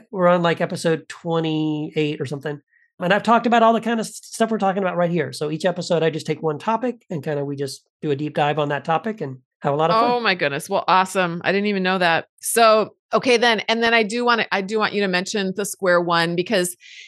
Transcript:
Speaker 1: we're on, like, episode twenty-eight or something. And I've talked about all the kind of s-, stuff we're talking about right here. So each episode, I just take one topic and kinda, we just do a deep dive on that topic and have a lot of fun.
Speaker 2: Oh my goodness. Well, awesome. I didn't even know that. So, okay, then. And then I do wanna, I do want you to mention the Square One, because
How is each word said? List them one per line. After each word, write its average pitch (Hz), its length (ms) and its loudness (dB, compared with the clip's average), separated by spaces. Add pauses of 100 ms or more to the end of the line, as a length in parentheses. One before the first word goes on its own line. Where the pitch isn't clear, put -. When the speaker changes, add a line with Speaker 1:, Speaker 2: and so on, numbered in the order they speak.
(120)
Speaker 1:
we're 185 160 0
on, 175 140 4
like, 170 200 0
episode 165 480 -2
twenty-eight 156 1120 -2
or 139 40 -6
something. 147 340 -8 (400)
And 180 140 0
I've 208 100 0
talked 233 220 4
about 233 160 4
all 226 120 6
the 220 80 0
kind 226 180 -2
of 208 60 -4
s-, - 180 -16
stuff - 280 -2
we're 220 60 -2
talking 196 240 0
about 175 140 -2
right 175 160 2
here. 139 220 -2
So 151 180 -6
each 160 140 -4
episode, 175 360 0
I 160 80 2
just 151 160 -6
take 156 160 -6
one 156 180 -2
topic 233 500 -4
and 156 140 -8
kinda, 143 200 -4
we 143 140 -6
just 139 280 -8 (160)
do 151 100 -2
a 135 40 0
deep 147 200 -6
dive 147 220 2
on 147 120 0
that 143 160 -4
topic 165 340 -2
and 135 200 -10 (220)
have 143 120 0
a - 20 -2
lot 165 160 2
of 220 80 4
fun. 240 120 2
Speaker 2:
Oh 240 100 0
my 202 140 2
goodness. 165 340 -4
Well, 196 180 -2
awesome. 185 560 2
I 175 80 0
didn't 202 160 0
even 190 160 -2
know 185 140 0
that. 170 300 0 (120)
So, 220 560 4 (180)
okay, 240 240 2
then. 226 300 2
And 226 160 0
then 233 100 2
I 226 100 4
do 233 200 -4
wanna, 233 280 2
I 196 100 0
do 208 180 -4
want 208 140 -2
you 202 80 -2
to 202 80 0
mention 190 480 -2
the 202 80 -2
Square 180 360 2
One, 170 360 0
because 180 380 0 (320)